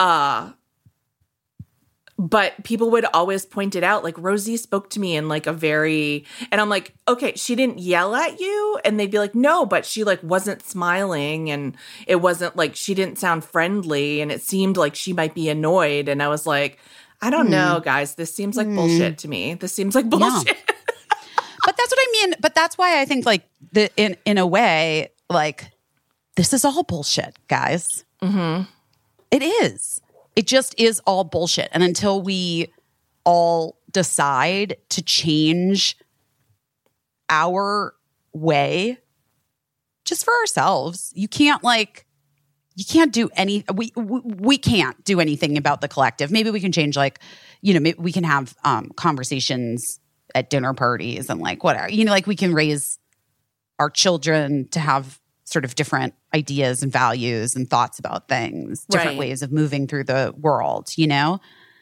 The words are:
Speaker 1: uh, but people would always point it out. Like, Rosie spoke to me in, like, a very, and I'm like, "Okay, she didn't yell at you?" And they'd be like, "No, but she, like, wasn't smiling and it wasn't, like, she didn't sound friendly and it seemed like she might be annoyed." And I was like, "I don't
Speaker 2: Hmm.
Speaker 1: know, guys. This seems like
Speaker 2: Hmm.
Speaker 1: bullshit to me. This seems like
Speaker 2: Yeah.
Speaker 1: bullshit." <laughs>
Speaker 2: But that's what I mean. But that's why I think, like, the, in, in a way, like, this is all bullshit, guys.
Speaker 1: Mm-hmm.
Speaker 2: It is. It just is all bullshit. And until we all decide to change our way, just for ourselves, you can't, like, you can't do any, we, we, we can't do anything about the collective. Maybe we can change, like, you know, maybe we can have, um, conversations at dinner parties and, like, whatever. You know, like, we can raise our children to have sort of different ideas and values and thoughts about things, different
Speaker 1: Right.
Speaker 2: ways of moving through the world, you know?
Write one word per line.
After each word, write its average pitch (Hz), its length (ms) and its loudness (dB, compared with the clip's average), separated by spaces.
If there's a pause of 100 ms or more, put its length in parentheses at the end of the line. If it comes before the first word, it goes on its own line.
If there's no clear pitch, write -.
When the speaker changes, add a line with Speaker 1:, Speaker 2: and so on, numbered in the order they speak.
Speaker 1:
uh, 143 520 2 (1700)
but 196 440 0
people 226 280 0
would 226 240 4
always 190 320 2
point 196 280 -4
it 175 80 0
out. 196 220 2
Like, 165 140 -6
Rosie 202 400 -2
spoke - 320 -4
to 208 100 -6
me 175 160 -2
in, 156 120 -2
like, 151 180 -2
a 156 60 -2
very, 151 720 0 (280)
and 208 80 2
I'm 208 80 0
like, 196 260 -4 (140)
"Okay, 247 260 0
she 240 220 -4
didn't 247 240 0
yell 180 340 2
at 311 240 -2
you?" 415 460 -2
And 214 160 2
they'd 196 100 -2
be 208 80 0
like, 208 160 -2
"No, 285 320 4
but 180 180 0
she, 220 200 -6
like, 190 180 0
wasn't 190 400 -2
smiling 170 880 -2
and 143 240 -6 (320)
it 180 100 4
wasn't, 175 380 0
like, 156 220 -2
she - 180 -4
didn't 185 240 -4
sound 170 260 0
friendly 156 760 -2
and 147 100 -4
it - 120 -6
seemed 190 340 0
like 147 180 2
she - 180 -8
might 160 220 -2
be 160 140 -4
annoyed." 151 600 0
And 143 140 0
I 147 60 0
was 151 180 -2
like, 143 320 0 (440)
"I 226 80 0
don't 294 160 2
Speaker 2:
Hmm. 202 60 2
Speaker 1:
know, 180 300 2
guys. 143 320 -2
This 165 180 -10
seems 202 240 -6
like 214 120 -2
Speaker 2:
Hmm. 208 80 -2
Speaker 1:
bullshit 170 420 2
to 156 100 -12
me. 123 260 -6
This 185 180 -10
seems 196 220 -4
like 254 100 4
Speaker 2:
Yeah. 226 60 -2
Speaker 1:
bullshit." 220 480 2
<laughs> - 180 -4 (880)
Speaker 2:
But - 120 2
that's 494 160 0
what 508 80 2
I 523 120 4
mean. 392 280 2
But 311 160 2
that's 330 200 2
why 349 240 4
I 277 40 2
think, 262 200 -2
like, 214 240 2 (240)
the, 208 240 4
in, 208 280 2
in 208 120 2
a 185 100 4
way, 165 640 2 (200)
like, 156 400 -2 (640)
this - 180 2
is 269 120 2
all 285 180 2
bullshit, - 540 -4 (100)
guys. 131 580 -2 (160)
Speaker 1:
Mm-hmm. 185 440 0 (640)
Speaker 2:
It 262 140 4
is. 330 560 -2 (340)
It 214 140 2
just 262 280 2
is 226 300 2
all 190 160 2
bullshit. 165 500 -2
And 175 120 4
until 196 360 0
we 180 520 -4 (520)
all 170 540 2 (140)
decide 170 840 0 (120)
to - 140 -6
change 170 920 2 (1300)
our 190 640 0 (380)
way, 160 640 0 (1080)
just - 200 -4
for 466 160 2
ourselves, 170 720 -2
you 202 140 -4
can't, - 340 2
like, 226 440 0 (680)
you 190 100 -10
can't 320 280 4
do 226 220 0
any, 202 280 0 (100)
we, 226 220 -4
we, 233 300 -4
we 226 340 0
can't 180 460 0
do 190 160 2
anything 147 360 0
about 147 240 0
the 143 60 -2
collective. 143 460 0
Maybe 220 180 2
we 208 100 -2
can 185 120 -2
change, 147 240 0
like, 139 240 0 (400)
you 196 120 4
know, 170 60 6
maybe 160 220 2
we 175 100 -2
can 175 140 -2
have, 143 400 0
um, 127 320 0
conversations 127 1040 -2 (340)
at 131 140 0
dinner 135 240 0
parties 120 560 -2
and, 85 140 -4
like, 87 200 -4
whatever. - 280 0
You 214 160 2
know, 208 60 2
like, 196 140 2
we 202 100 -2
can 180 180 0
raise 151 440 0 (800)
our 147 120 0
children 147 800 0
to 170 100 -2
have 139 400 -2 (240)
sort 131 220 -2
of 120 80 -10
different 135 400 -2 (200)
ideas 139 480 0
and 135 80 -2
values 120 640 0
and 127 140 -4
thoughts 120 300 0
about - 300 -8
things, - 600 -6
different 170 220 2
Speaker 1:
Right. 139 80 -8
Speaker 2:
ways 131 240 -6
of 135 100 -6
moving 143 340 -2
through 139 180 -6
the 131 360 -2
world, 117 560 0
you 160 100 4
know? 147 320 2 (440)